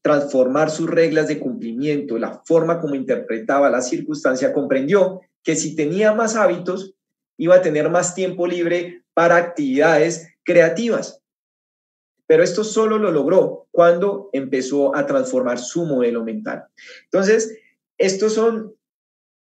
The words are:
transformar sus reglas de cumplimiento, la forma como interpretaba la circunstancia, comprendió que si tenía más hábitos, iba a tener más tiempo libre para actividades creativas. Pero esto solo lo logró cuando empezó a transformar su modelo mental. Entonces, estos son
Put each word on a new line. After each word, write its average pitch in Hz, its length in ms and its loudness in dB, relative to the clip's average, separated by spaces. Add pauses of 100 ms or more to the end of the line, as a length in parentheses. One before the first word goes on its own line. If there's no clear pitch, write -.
transformar 143 680 2
sus 165 180 -4
reglas 156 380 2
de 147 140 -4
cumplimiento, 123 760 -6
la - 280 -6
forma 165 360 2
como 147 140 -4
interpretaba 127 760 0
la 123 140 0
circunstancia, 143 680 -2
comprendió 151 680 0 (220)
que 165 140 -2
si 156 180 -6
tenía 180 380 0
más 220 240 -2
hábitos, 180 580 -2 (420)
iba 175 200 6
a 180 60 6
tener 156 280 0
más 175 240 -2
tiempo 175 320 -4
libre 175 560 -4 (100)
para 170 240 4
actividades 156 920 0 (160)
creativas. 175 760 2 (1080)
Pero 160 160 6
esto 214 180 -2
solo 214 360 0
lo 208 120 0
logró 156 640 0
cuando 175 600 2
empezó 135 640 -2
a 143 120 -2
transformar 127 520 -2
su - 260 -6
modelo 120 380 -2
mental. 110 440 -10 (380)
Entonces, 208 540 0 (400)
estos 196 360 -2
son 220 400 -2 (840)